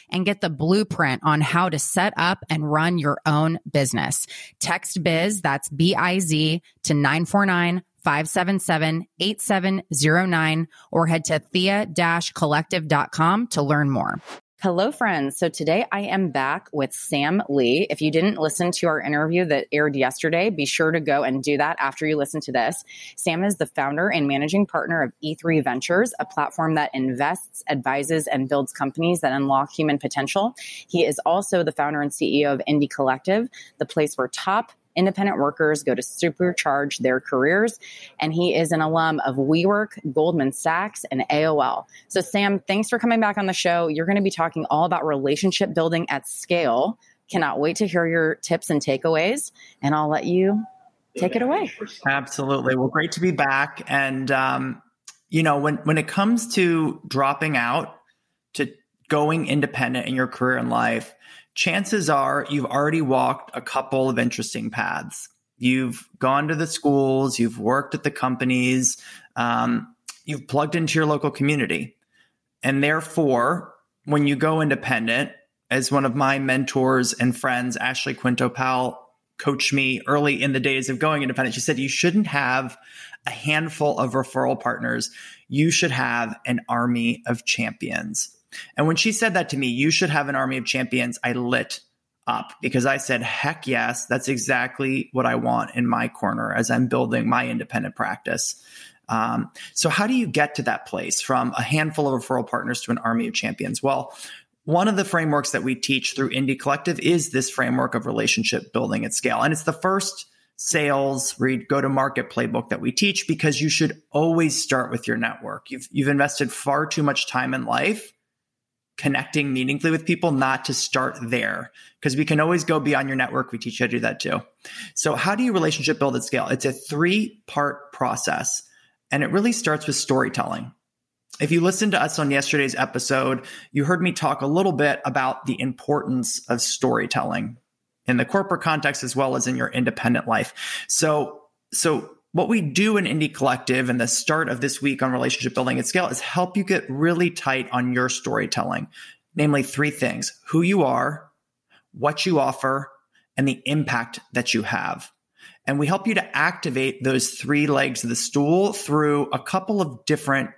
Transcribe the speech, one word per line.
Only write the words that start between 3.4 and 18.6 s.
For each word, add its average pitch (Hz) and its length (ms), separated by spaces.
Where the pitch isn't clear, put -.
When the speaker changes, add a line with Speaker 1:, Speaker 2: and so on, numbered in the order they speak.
Speaker 1:
business. 127 540
Text - 440
biz, 175 400
that's 143 260
B 165 240
I 180 240
Z, 156 460
to 151 100
nine 147 300
four 202 200
nine, 175 380
five 156 260
seven 185 300
seven, 160 440
eight 208 220
seven 190 400
zero 156 360
nine, 160 400
or 165 160
head 165 180
to 156 140
thea 196 480
dash 170 460
collective 156 540
dot 143 240
com 196 360
to 147 160
learn 147 260
more. 101 320
Hello, 190 300
friends. 160 480
So 170 100
today 160 420
I 202 100
am 190 280
back 139 420
with 139 220
Sam 156 560
Lee. 139 400
If 147 140
you 156 80
didn't 175 260
listen 160 360